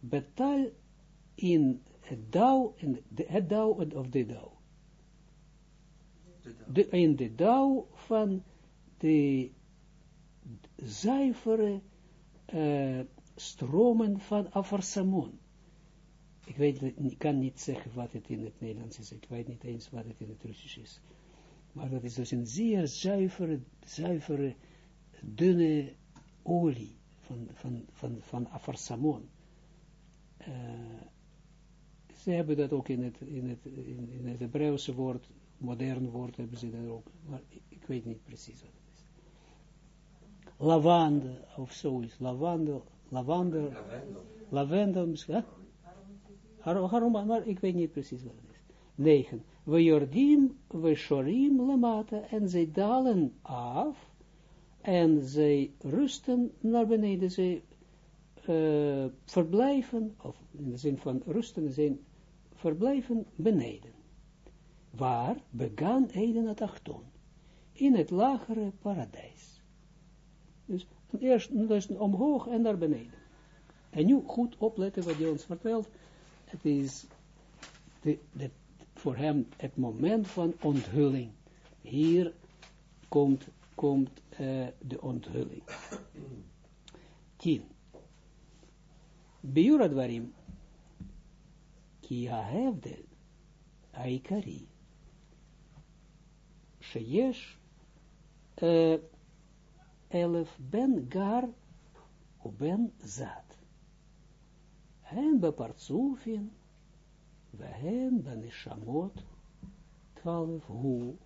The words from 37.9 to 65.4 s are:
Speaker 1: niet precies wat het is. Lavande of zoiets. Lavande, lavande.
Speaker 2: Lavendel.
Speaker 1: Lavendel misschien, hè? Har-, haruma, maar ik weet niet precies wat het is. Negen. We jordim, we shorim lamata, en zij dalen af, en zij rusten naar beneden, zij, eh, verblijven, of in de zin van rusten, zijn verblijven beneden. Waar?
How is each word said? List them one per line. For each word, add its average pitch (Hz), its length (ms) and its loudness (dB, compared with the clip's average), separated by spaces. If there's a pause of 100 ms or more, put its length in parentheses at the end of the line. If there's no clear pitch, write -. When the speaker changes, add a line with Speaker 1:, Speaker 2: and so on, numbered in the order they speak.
Speaker 1:
niet 110 200 -12
precies - 380 -20
wat - 100 -20
het - 220 -20
is. - 100 -20 (1500)
Lavande 151 880 4 (120)
of 127 160 -10
zoiets. 123 460 -6
Lavande, 143 600 -2 (280)
lavande. 156 520 -2
Speaker 2:
Lavendel. - 640 -10 (240)
Speaker 1:
Lavendel 175 580 0
misschien, 156 280 -6
hè? 226 60 0 (1160)
Har-, 185 300 0
haruma, 226 360 2
maar 226 220 0
ik 196 120 -2
weet 185 160 0
niet 170 180 0
precies 127 300 -8
wat 120 120 -16
het - 160 -20
is. - 100 -20 (340)
Negen. 139 480 6 (200)
We 165 220 6
jordim, 233 760 6 (100)
we 160 260 2
shorim 220 680 4
lamata, 233 680 0
en 214 200 0
zij 170 240 2
dalen 208 600 2 (100)
af, 131 680 -4 (680)
en 165 420 6
zij 143 560 4
rusten 247 840 0
naar 226 260 2
beneden, 196 440 2
zij, 185 320 0 (840)
eh, 147 600 2 (200)
verblijven, 220 960 2
of 127 140 -10 (140)
in 143 200 -8
de 120 60 -6
zin 139 220 -2
van 131 280 -4
rusten, 160 460 -2
zijn 143 260 0 (560)
verblijven 226 800 0
beneden. 156 560 0 (1000)
Waar? 127 460 -2 (140)